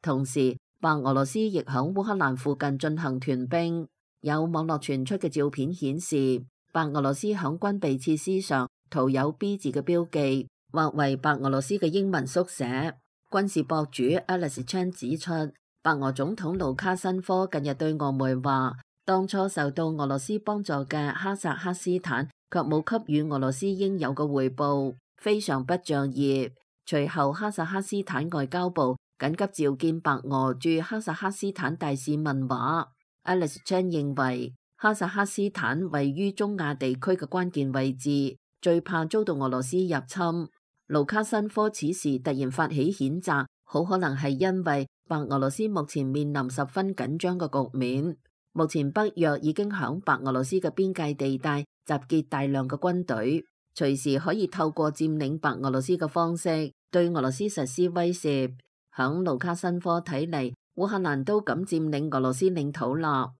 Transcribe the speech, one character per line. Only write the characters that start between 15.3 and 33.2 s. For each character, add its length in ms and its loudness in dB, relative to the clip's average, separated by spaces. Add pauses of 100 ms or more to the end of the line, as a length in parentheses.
白 120 4
俄 180 0
總 240 0
統 200 -2
盧 180 0
卡 200 0
申 280 -2
科 280 2
近 120 -2
日 120 -2
對 240 0
俄 140 0
媒 240 2
話， 380 2 (300)
當 220 2
初 220 0
受 220 0
到 160 0
俄 200 0
羅 120 0
斯 200 -2
幫 240 -2
助 100 -4
嘅 400 -2
哈 220 -2
薩 220 -2
克 180 -2
斯 240 0
坦 300 -2 (220)
卻 100 2
冇 220 2
給 200 0 (100)
予 100 4
俄 160 0
羅 120 2
斯 160 -2
應 320 0
有 160 0
嘅 120 0
回 220 2
報， 460 0 (220)
非 240 0
常 240 -2
不 120 0
仗 360 0
義。 380 2 (360)
隨 220 0
後 240 2
哈 180 -4
薩 160 -4
克 160 -2
斯 200 -2
坦 280 -2
外 160 0
交 240 0
部 260 2 (220)
緊 120 0
急 340 -2
召 120 2
見 240 0
白 120 2
俄 420 0
駐 260 2
哈 180 -6
薩 160 -4
克 160 -4
斯 220 -4
坦 240 -4
大 180 -2
使 180 -4
問 360 0
話。 400 0 (360)